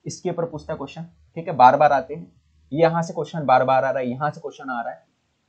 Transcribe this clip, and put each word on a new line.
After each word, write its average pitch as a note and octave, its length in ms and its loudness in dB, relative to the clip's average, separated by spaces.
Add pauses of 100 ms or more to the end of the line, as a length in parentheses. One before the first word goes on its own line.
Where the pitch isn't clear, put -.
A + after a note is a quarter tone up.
इसके - 240 -10
ऊपर E3 160 -6
पूछता D#3 280 -12
है D3+ 40 -10
क्वेश्चन, D#3 240 -14 (340)
ठीक E3 120 -12
है, E3 80 -8
बार C3 220 8
बार D3 140 8
आते C#3+ 220 -2
हैं, E3+ 180 -16 (420)
यहाँ E3 300 2
से E3 100 -10
क्वेश्चन D3+ 320 -8
बार C3 180 4
बार C3 220 2
आ C3+ 40 -2
रहा C3+ 100 -4
है, B2 100 -4
यहाँ D3 220 -6
से D#3 100 -14
क्वेश्चन C3+ 280 -16
आ A#2+ 120 -8
रहा B2 120 -10
है, - 120 -20 (440)